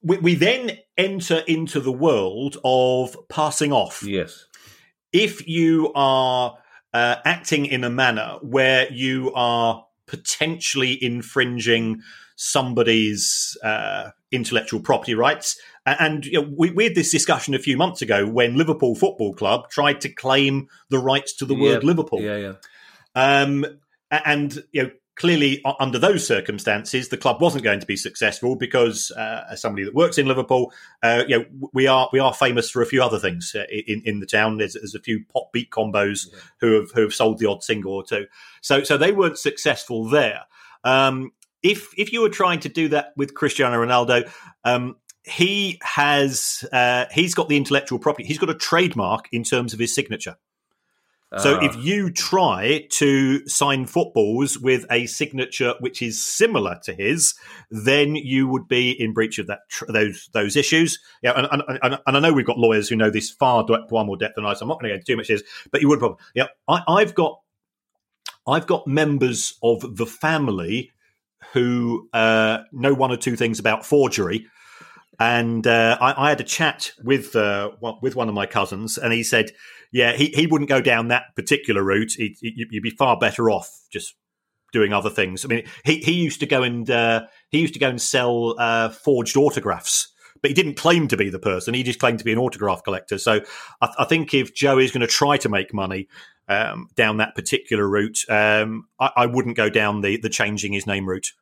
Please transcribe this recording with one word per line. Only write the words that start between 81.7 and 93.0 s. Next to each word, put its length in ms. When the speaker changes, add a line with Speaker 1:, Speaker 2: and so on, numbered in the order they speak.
Speaker 1:
route. 320
He, 240
he, 300
you'd 140
be 80
far 260
better 320
off 180
just 220
doing 200
other 160
things." 340
I 40
mean, 180
he, 140
he 140
used 300
to 40
go 160
and, 280
uh, 360
he 100
used 140
to 60
go 100
and 100
sell, 600
uh, 300
forged 460
autographs, 720
but 80
he 20
didn't 220
claim 320
to 100
be 140
the 80
person. 340
He 80
just 180
claimed 200
to 60
be 80
an 40
autograph 460
collector. 340